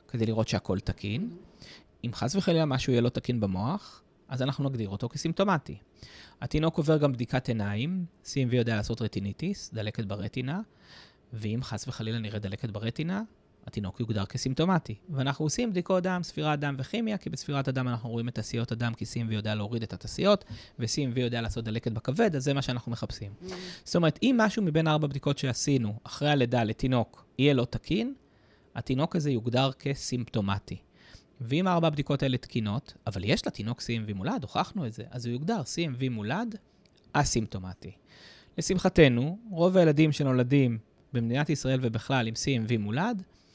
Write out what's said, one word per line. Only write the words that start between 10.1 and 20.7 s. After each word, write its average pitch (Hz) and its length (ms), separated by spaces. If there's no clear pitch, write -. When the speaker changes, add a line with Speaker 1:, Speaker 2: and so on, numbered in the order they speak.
Speaker 1:
ואם 110 300
חס - 260
וחלילה 113 300
נראה 107 200
דלקת 104 320
ברטינה, 117 520
התינוק 98 340
יוגדר 107 260
כסימפטומטי. 147 680
ואנחנו 139 340
עושים 226 260
בדיקות 180 320
דם, 180 200
ספירת 151 380
דם 143 180
וכימיה, 214 400
כי - 120
בספירת 139 380
הדם 127 200
אנחנו 117 220
רואים 117 180
את 120 60
תסיות 117 380
הדם, 117 220
כי 107 120
סי 120 160
אם 113 60
וי 110 60
יודע 107 200
להוריד 110 280
את 110 100
התסיות, 190 520